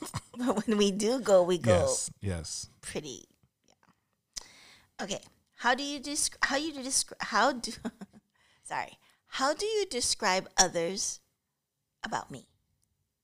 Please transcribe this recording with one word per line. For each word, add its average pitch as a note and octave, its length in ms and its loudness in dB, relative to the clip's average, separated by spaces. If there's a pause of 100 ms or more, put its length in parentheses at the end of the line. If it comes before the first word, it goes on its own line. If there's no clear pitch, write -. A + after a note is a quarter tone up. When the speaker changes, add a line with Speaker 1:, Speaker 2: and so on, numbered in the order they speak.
(380)
Speaker 1:
But A#3 300 0
when A3 100 2
we G3+ 140 6
do G#3+ 280 0
go, F#3+ 240 8
we F3 140 4
go E3+ 240 6
Speaker 2:
Yes, - 300 -2 (100)
yes. - 480 -6 (100)
Speaker 1:
pretty, D3 460 -10 (420)
yeah. - 1400 -18
Okay. F#3+ 160 -6 (380)
How B3 180 2
do C4+ 80 -6
you C#4+ 160 -6
desc-, C#4+ 440 -4
how C4 120 0
you C#4 180 -2
descri-, C4 460 -2
how A#3 340 2
do, A#3 180 -8 (480)
<laughs> - 440 -20
sorry. B2 340 -8 (360)
How C4+ 200 2
do G4+ 120 -4
you G#4+ 200 0
describe G#3 600 0 (100)
others F3 640 0 (840)
about A3 260 -6
me? - 160 -14 (760)